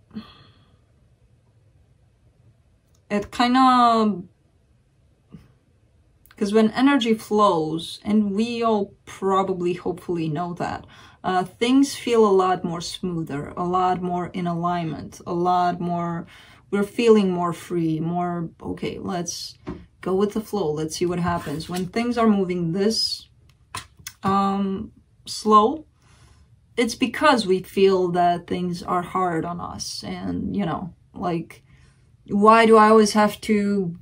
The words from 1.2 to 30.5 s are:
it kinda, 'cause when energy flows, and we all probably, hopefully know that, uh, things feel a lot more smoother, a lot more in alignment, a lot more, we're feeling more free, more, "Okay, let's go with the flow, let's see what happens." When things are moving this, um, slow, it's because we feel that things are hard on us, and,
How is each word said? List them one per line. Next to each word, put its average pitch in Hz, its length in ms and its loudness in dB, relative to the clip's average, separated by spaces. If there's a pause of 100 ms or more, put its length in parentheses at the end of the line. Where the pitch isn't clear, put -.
it 202 220 -4
kinda, 240 920 4 (2250)
'cause 202 160 -2
when 220 180 4
energy 240 440 2
flows, 170 880 0
and 208 320 0
we 233 260 -2
all 214 320 -2 (120)
probably, 190 680 -2
hopefully 170 560 -6
know 175 240 -6
that, - 320 -8 (380)
uh, 185 220 0
things 269 500 2
feel 226 320 4
a 190 160 4
lot 185 200 0
more 170 180 -6
smoother, 160 760 -8
a 180 80 -4
lot 180 380 0
more 175 240 -4
in 185 180 -6
alignment, 170 800 -6
a 180 80 -6
lot 180 460 0
more, 170 480 -6 (420)
we're 202 140 0
feeling 214 480 4
more 175 220 -2
free, 165 460 -4
more, 175 520 -4 (100)
"Okay, 180 380 -10
let's - 580 -8 (440)
go 185 120 -4
with 202 200 0
the 220 80 -4
flow, 185 300 -4
let's 156 240 -6
see 180 100 -2
what 175 140 -2
happens." 165 480 -4
When 180 200 -6
things 240 280 -4
are 226 120 2
moving 180 460 0
this, 202 540 -2 (920)
um, 196 720 -2 (340)
slow, 214 600 2 (920)
it's 233 160 0
because 247 540 0
we 185 160 0
feel 190 460 2
that 175 360 0
things 180 380 -6
are 180 180 -2
hard 175 440 -2
on 175 140 -10
us, - 440 -12
and, 185 520 -8